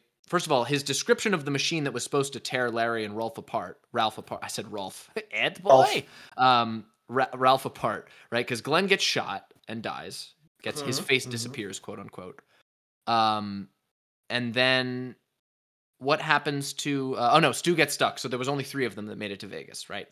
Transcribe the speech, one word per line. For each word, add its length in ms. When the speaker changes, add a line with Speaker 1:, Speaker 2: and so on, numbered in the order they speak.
Speaker 1:
first 180
of 80
all, 100
his 200
description 500
of 120
the 60
machine 320
that 80
was 120
supposed 300
to 60
tear 320
Larry 340
and 100
Rolf 220
apart, 440
Ralph 260
apart, 240
I 60
said 240
Rolf. 380
<laughs> 100
Ed 300
boy? 80
Speaker 2:
Rolf. 340
Speaker 1:
Um, 480
Ra-, 260
Ralph 300
apart, 440
right? 160
'Cause 140
Glenn 260
gets 160
shot 500
and 160
dies. 500
Gets, 180
his 160
Speaker 2:
Mm-hmm. 80
Speaker 1:
face 180
Speaker 2:
Mm-hmm. 80
Speaker 1:
disappears, 480
quote 200
unquote. 420
Um, 600
and 220
then 600
what 200
happens 540
to, 440
uh, 160
oh 60
no, 120
Stu 240
gets 180
stuck. 240
So 100
there 120
was 100
only 140
three 220
of 100
them 100
that 120
made 140
it 100
to 60
Vegas, 440
right? 200